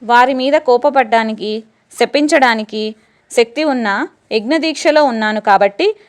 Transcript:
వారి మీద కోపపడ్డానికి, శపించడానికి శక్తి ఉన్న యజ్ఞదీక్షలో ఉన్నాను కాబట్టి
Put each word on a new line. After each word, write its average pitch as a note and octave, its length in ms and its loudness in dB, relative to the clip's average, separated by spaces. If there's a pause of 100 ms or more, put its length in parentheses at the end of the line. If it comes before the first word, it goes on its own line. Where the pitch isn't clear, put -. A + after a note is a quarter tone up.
వారి B3 320 2
మీద C4 180 -2
కోపపడ్డానికి, A3+ 1120 0 (360)
శపించడానికి A#3 920 0 (360)
శక్తి A#3 340 -2
ఉన్న B3 420 -2 (260)
యజ్ఞదీక్షలో D4+ 720 0
ఉన్నాను A3 360 -2
కాబట్టి G3+ 560 2 (120)